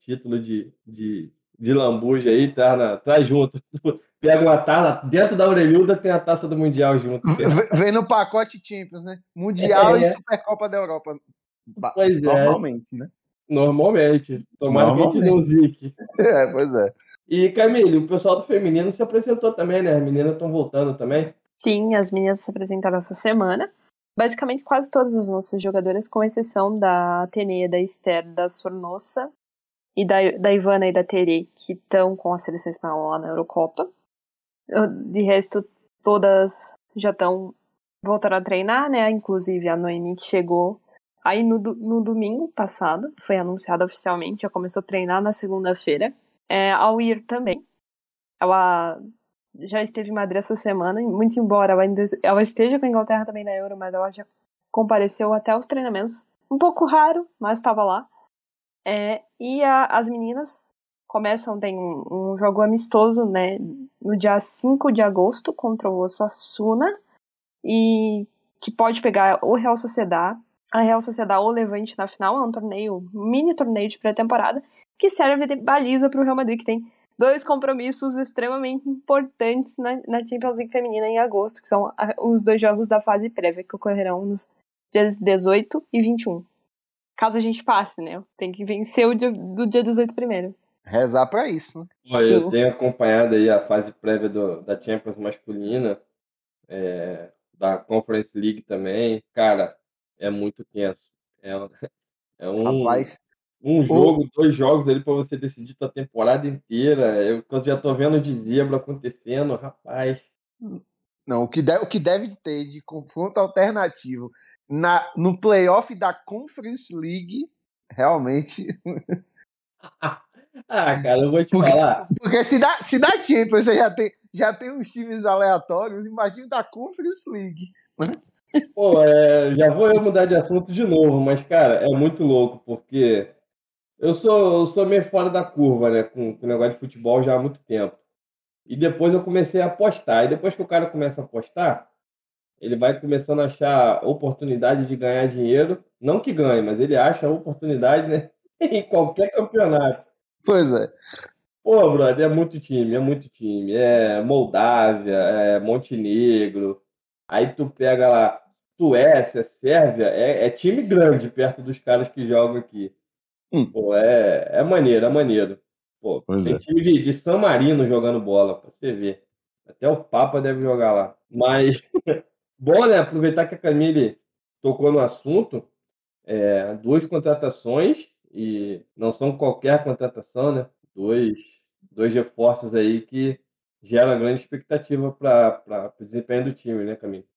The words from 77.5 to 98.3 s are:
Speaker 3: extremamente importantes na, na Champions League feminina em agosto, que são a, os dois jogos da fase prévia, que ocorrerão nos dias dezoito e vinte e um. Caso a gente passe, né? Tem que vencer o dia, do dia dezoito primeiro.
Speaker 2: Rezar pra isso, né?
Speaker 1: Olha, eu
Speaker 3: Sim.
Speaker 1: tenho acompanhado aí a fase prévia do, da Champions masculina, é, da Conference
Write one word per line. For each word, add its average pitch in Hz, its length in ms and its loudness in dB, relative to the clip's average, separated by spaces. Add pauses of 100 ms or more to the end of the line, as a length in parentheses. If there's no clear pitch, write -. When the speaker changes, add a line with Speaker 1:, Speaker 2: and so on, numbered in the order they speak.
Speaker 3:
extremamente 262 720 -6
importantes 262 920 -2
na, 254 280 -6
na 233 200 -4
Champions 240 320 -6
League 233 140 -10
feminina 226 340 -2
em 226 120 -2
agosto, 220 440 -2
que - 60 -18
são 202 280 0
a, 214 220 -4
os 226 260 0
dois 214 160 2
jogos 214 280 2
da 214 120 2
fase 214 300 -2
prévia, 180 340 -4
que - 100 -16
ocorrerão 196 500 -4
nos 202 240 -8 (440)
dias 208 260 2
dezoito 190 640 0 (100)
e 233 80 0
vinte 226 220 0
e 226 60 -6
um. 175 160 -8 (720)
Caso 220 200 0
a 233 40 0
gente 226 220 -4
passe, 202 400 -2
né? 170 200 -12 (140)
Tem 185 140 -8
que 196 140 -12
vencer 214 420 0
o 233 80 2
dia, 240 160 -2
do 190 360 -8
dia 240 160 0
dezoito 233 320 -2
primeiro. 196 400 -6 (300)
Speaker 2:
Rezar 123 420 0
pra 240 220 -4
isso, 165 320 -10
né? 170 60 -18 (240)
Speaker 1:
Olha, 120 140 2
eu 113 200 6
Speaker 3:
Sim. - 60 -4
Speaker 1:
tenho 120 180 2
acompanhado 117 640 0
aí 107 140 4
a 104 180 2
fase 104 260 -2
prévia 107 360 -4
do, 98 340 -4
da 98 180 -6
Champions 110 360 -8
masculina, 104 800 -6 (720)
é, 90 640 -10 (260)
da 95 220 -2
Conference 110 560 -4